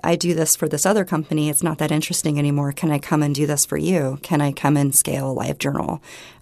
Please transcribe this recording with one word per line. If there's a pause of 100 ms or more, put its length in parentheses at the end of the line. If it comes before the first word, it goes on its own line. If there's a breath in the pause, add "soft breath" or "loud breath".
I
do
this
for
this
other
company.
It's
not
that
interesting
anymore.
Can
I
come
and
do
this
for
you?
Can
I
come
and
scale
LiveJournal?" (400 loud breath)